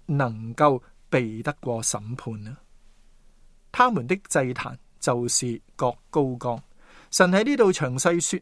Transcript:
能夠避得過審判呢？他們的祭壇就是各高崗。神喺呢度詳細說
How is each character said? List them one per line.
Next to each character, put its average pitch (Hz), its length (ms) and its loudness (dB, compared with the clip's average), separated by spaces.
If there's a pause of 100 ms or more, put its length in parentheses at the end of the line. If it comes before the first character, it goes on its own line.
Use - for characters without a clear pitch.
能 117 500 -2
夠 143 260 4 (280)
避 113 340 -2
得 147 160 -4
過 117 240 -4
審 110 320 -6
判 113 280 -10
呢？ 113 120 -14 (1160)
他 247 180 4
們 131 160 -2
的 170 80 0 (140)
祭 131 240 0
壇 123 240 -10 (240)
就 120 260 0
是 120 340 -2 (140)
各 123 180 0 (160)
高 156 120 2
崗。 123 400 -4 (500)
神 185 200 6
喺 196 120 4
呢 285 140 0
度 208 140 6
詳 131 280 -2
細 170 220 2
說 - 200 -4